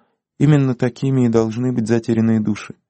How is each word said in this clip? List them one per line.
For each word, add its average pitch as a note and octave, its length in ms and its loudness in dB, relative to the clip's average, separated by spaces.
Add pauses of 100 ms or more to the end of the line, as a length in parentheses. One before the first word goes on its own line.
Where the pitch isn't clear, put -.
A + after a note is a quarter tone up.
(380)
именно C#3 360 2
такими C3 520 0
и A#2 40 0
должны A2+ 420 0
быть A#2 160 -4
затерянные A2+ 520 0
души», G#2 340 -6 (160)